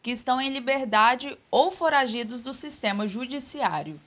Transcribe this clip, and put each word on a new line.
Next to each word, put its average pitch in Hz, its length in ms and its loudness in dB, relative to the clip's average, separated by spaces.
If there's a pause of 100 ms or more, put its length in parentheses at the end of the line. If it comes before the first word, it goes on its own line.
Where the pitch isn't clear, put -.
que 226 100 -6
estão 254 280 0
em 269 80 -2
liberdade 262 880 2 (140)
ou 330 200 6
foragidos 254 680 0
do 254 140 -10
sistema 214 520 -4
judiciário. 214 1000 -4